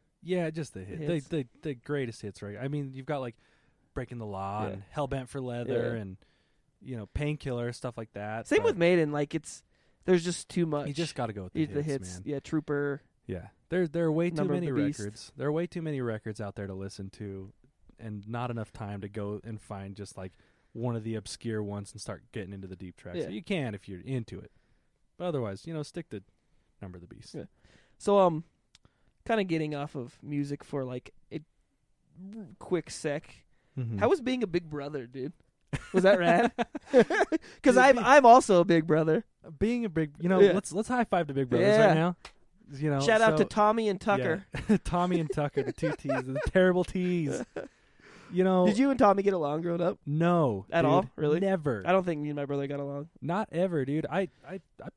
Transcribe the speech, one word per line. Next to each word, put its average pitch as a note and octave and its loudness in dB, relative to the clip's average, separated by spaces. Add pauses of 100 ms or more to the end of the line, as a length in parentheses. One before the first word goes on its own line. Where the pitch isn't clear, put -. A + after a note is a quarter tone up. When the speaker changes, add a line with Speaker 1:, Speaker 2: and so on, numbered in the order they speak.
(240)
Speaker 1:
Yeah, F3 -4
just D#3+ -8
the - -14
Speaker 2:
The F#2 -14
Speaker 1:
hit, D#3+ -12
Speaker 2:
hits. D#3 -4
Speaker 1:
the, E3 -4
the, C3 -4 (220)
the C3+ -6
greatest C3 -6
hits, G2+ -12
right? G2+ -10
I C3+ -6
mean, C#3+ -6
you've C3 -14
got, D3 -6
like, A#2+ -10 (580)
Breaking B2 -8
the A2+ -10
Law G2 -6
Speaker 2:
Yeah. - -6
Speaker 1:
and G2+ -12
Hell D3 -6
Bent B2+ -6
for C#3 -10
Leather A#2+ -4
Speaker 2:
Yeah. A2+ -8
Speaker 1:
and, F#2 -12 (640)
you B2+ -12
know, G#2 -12
Painkiller, C#3 -6
stuff A#2+ -10
like A2+ -12
that, G#2+ -8
Speaker 2:
Same G#4+ 4
Speaker 1:
but - 0
Speaker 2:
with C#4+ 0
Maiden. E3+ 4
Like, D3 -4
it's, - -10 (420)
there's F3+ 4
just F3 -6
too F3 0
much. D3 -4
Speaker 1:
You C#3+ -6
just D#3+ -6
gotta A#2 -4
go G2 -10
with - -14
the - -4
Speaker 2:
You, D3+ -2
the D3 -4
Speaker 1:
hits, D#3 -4
Speaker 2:
hits. A2 -6
Speaker 1:
man. F#2 -14
Speaker 2:
Yeah, C#3 -6
Trooper. C#3+ -4 (260)
Speaker 1:
Yeah. F#2 -10 (220)
There, F3 0
there E3 -2
are D#3+ 2
way E3+ 0
too E3+ -6
Speaker 2:
Number F#3+ 0
of F3+ -2
the D3+ -4
Speaker 1:
many C#3+ 0
Speaker 2:
Beast. D3 -6
Speaker 1:
records. G#2 -12
There C3+ -4
are D3 0
way E3 -2
too F3 -10
many D3 -6
records A2 -6
out G2+ -10
there G2+ -8
to F#2+ -8
listen G2 -10
to G2 -12 (460)
and G#2+ -12
not A#2+ -6
enough A2+ -10
time G2+ -10
to G2+ -10
go G#2 -8
and A2 -12
find G2 -12
just, G2+ -14
like, F#2 -12 (400)
one A#2 -6
of A2 -8
the A2 -6
obscure G#2+ -8
ones G2+ -10
and G#2+ -16
start G2 -12 (100)
getting G2 -10
into F#2+ -12
the F#2 -14
deep F2+ -14
tracks. E3 -12
Speaker 2:
Yeah. - -6
Speaker 1:
You G#3 -10
can D3 -6
if - -14
you're F#2 -12
into B2 -8
it. - -20 (680)
But F3 -8
otherwise, A#2+ -6
you E3 -10
know, D#3 -6
stick - -14
to G2+ -10 (600)
Number F2+ -14
of E2+ -20
the F2 -20
Beast. - -20
Speaker 2:
Yeah. - -12 (520)
So, G3+ 4
um, E3+ 4 (840)
kinda A3 0
getting D#3 -2
off C#3+ -8
of B2+ -12
music C#3+ -6
for, C#3 -8
like, B2+ -12 (200)
a D3+ -8 (1000)
r-, G#3 -14 (140)
quick - -2
sec. - -8 (340)
Speaker 1:
Mm-hmm. A2+ -4
Speaker 2:
How G3+ 4
was D#4+ 2
being B3+ -2
a G3 -2
big E3+ -4
brother, C#3+ -8
dude? C3 -10 (600)
Was F#3 6
that F#3+ 8
rad? F3 4
<laughs> - -8
'Cause D4 4
Speaker 1:
Dude, - 6
Speaker 2:
I'm, B3+ 10
Speaker 1:
being A3 0
Speaker 2:
I'm C4+ 10
also A3+ 10
a E3+ 4
big E3 4
brother. D#3+ 2 (340)
Speaker 1:
Being A#3 0
a G3+ -4
big, D#3 -2
you F3 0
know, F#3+ 6
Speaker 2:
Yeah. G3+ 10
Speaker 1:
let's, G3+ -2
let's G#3 -4
high B3 0
five F3 0
to C#3 -6
big C3+ 0
brothers B2 4
Speaker 2:
Yeah. G#3+ 6
Speaker 1:
right D#3+ 6
now. E3+ 2 (580)
You D3 -2
know, C#3 0
Speaker 2:
Shout A3 4
out G#3+ 4
Speaker 1:
so - 6
Speaker 2:
to - -6
Tommy G#3+ 2
and F#3 -2
Tucker. G3 0 (240)
Speaker 1:
yeah. G#3 6
<laughs> - -18
Tommy F3 0
and D#3 -2
Tucker, D3 -2
the - -6
two - -4
T's, - -2
the C3 -6
terrible F#3 4
T's. F3 -2
Speaker 2:
<laughs> - -20 (800)
Speaker 1:
You F3+ 0
know, F#3 4
Speaker 2:
Did G#3 4
you C#4 4
and C4 0
Tommy G3+ 6
get G3 2
along D3+ -2
growing E3+ -2
up? F#3 -2
Speaker 1:
No, D3+ 2
Speaker 2:
At E3 2
Speaker 1:
dude, D3+ 4
Speaker 2:
all? F3 2
Really? D3+ 0
Speaker 1:
never. D#3 -2
Speaker 2:
I F3 2
don't F#3 4
think D#3+ -2
me D3 -4
and D3 -6
my C#3+ -4
brother C#3 -4
got C#3+ -6
along. C#3+ -8 (140)
Speaker 1:
Not F3 -4
ever, E3+ -2
dude. D3+ -2
I, F3 -2 (160)
I, E3 -14 (280)
I C#3+ -14